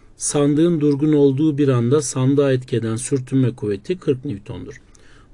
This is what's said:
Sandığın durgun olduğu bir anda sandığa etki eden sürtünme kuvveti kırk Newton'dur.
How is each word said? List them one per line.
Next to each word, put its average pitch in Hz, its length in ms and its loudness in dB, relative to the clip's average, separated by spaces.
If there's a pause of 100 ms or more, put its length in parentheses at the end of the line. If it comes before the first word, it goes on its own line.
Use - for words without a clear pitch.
(180)
Sandığın 151 640 0
durgun 147 320 2
olduğu 143 440 2
bir 143 100 2
anda 127 340 2
sandığa 139 520 2
etki 127 220 -2
eden 113 200 -2
sürtünme 131 600 -2
kuvveti 104 420 -6
kırk 135 280 -4
Newton'dur. 101 560 -12 (520)